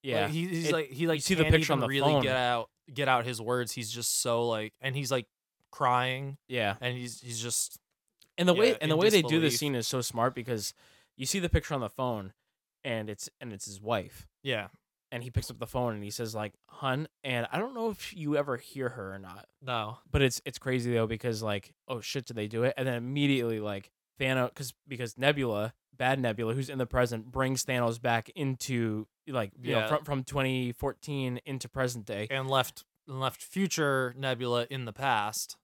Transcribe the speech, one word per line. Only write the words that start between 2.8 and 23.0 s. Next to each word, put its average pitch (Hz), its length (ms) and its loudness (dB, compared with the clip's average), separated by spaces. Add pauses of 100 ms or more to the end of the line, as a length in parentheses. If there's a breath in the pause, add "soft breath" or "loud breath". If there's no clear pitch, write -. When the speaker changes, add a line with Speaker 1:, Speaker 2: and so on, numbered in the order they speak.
Speaker 2:
get 139 140 0
out 127 180 4
his 120 160 -4
words. 120 300 0
He's 113 220 -6
just 117 300 -2
so, 120 260 2
like, 107 320 -2
and 131 160 -4
he's, 135 160 -2
like, 123 160 -2 (420)
crying. 127 640 0 (120)
Speaker 1:
Yeah. 110 320 2
Speaker 2:
And 123 160 -2
he's, 123 240 -10
he's 117 200 -8
just, - 380 -4 (600)
Speaker 1:
And 180 100 4
the 180 60 8
way, 220 160 6
Speaker 2:
yeah, 220 100 2
Speaker 1:
and 156 100 0
the 156 60 6
Speaker 2:
in 165 40 4
Speaker 1:
way 202 100 8
they 196 120 8
do 156 180 4
this 147 140 4
Speaker 2:
disbelief. 120 40 0
Speaker 1:
scene 143 180 0
is 117 100 0
so 131 140 0
smart 120 340 0
because 117 400 -4 (420 soft breath)
you 135 100 -4
see 196 120 0
the 175 100 0
picture 160 260 2
on 135 60 -2
the 110 80 -2
phone, 110 440 -4 (520)
and 113 240 -2
it's, - 200 -10 (120)
and 120 120 -10
it's 98 140 -10
his 98 140 -12
wife. 107 460 -4 (160)
Speaker 2:
Yeah. 110 260 -4 (420)
Speaker 1:
And 120 120 -8
he 123 80 -10
picks 131 200 -2
up 117 100 -14
the 120 60 -6
phone 123 280 -2
and 104 80 -6
he 101 80 -8
says, 110 240 -6
like, 107 200 -6 (140)
"Hun," 139 380 -2 (160)
and 123 300 -2
I 147 60 0
don't 240 140 -4
know 233 180 -2
if - 260 -10
you 151 200 -2
ever 143 200 0
hear 131 340 -6
her 98 240 -10
or 98 40 -10
not. 95 280 -16 (160)
Speaker 2:
No. 117 360 -4 (120)
Speaker 1:
But 143 120 4
it's, 127 220 4
it's - 140 -8
crazy 123 340 0
though 113 140 4
because, 110 360 -2
like, 104 300 -4 (140)
oh 123 140 -6
shit, 127 260 -6
did 120 100 -12
they 107 120 -2
do 117 160 0
it? 135 120 2
And 131 120 -2
then 123 80 0
immediately, 127 640 2